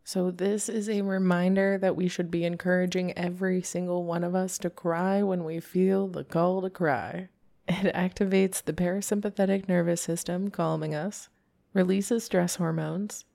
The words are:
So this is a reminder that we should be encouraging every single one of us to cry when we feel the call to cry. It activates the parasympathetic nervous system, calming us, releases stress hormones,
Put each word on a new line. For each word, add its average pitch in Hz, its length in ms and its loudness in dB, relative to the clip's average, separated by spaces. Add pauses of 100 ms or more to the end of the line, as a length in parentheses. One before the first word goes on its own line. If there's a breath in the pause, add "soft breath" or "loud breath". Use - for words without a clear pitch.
So 185 280 -2
this 196 360 -2
is 214 220 -4
a 202 140 0
reminder 190 760 4
that 185 180 2
we 180 140 2
should 175 200 -4
be 170 140 0
encouraging 180 760 0
every 180 440 0
single 175 420 -2
one 170 220 -2
of 180 100 -2
us 185 220 -2
to 180 120 -4
cry 185 540 0
when 185 220 0
we 165 160 -6
feel 190 480 2
the 156 160 -8
call 180 380 2
to 190 60 -2
cry. 160 600 -2 (400)
It 180 260 0
activates 190 640 2
the 165 120 -4
parasympathetic 196 960 0
nervous 170 320 2
system, 175 480 -4
calming 160 440 -2
us, 160 360 -6 (440)
releases 196 520 2
stress 175 300 0
hormones, 165 680 -4 (120)